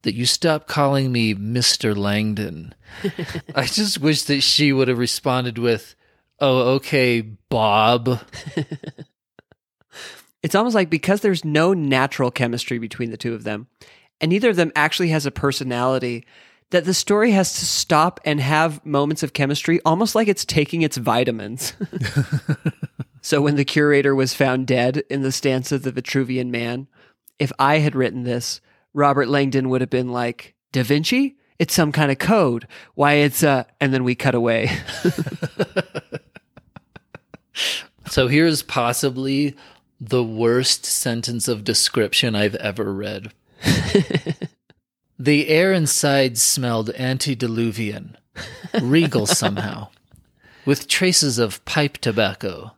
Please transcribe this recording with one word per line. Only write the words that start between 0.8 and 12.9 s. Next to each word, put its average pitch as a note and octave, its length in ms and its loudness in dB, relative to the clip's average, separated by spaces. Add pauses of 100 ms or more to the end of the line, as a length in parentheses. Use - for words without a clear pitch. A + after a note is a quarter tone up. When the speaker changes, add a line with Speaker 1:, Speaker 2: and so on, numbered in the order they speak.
Speaker 1:
me A2+ 220 2
Mister G#2+ 600 -2
Langdon." G2+ 800 -4 (400)
<laughs> - 400 -10
I C3+ 100 -2
just G3+ 340 -2
wish D3 260 2
that C#3+ 160 0
she D3 300 2
would C3 160 2
have B2 120 0
responded B2 580 -2
with, A#2 380 -2 (440)
"Oh, B2+ 360 4
okay, B2+ 460 2
Bob." A2 1000 2 (360)
<laughs> E3 40 -2 (1800)
Speaker 2:
It's E3 120 -2
almost A3+ 200 2
like F3+ 160 2
because F#3 300 0
there's F#3+ 220 0
no D#3+ 300 2
natural C#3 560 0
chemistry A#2+ 480 -4
between A#2 320 -6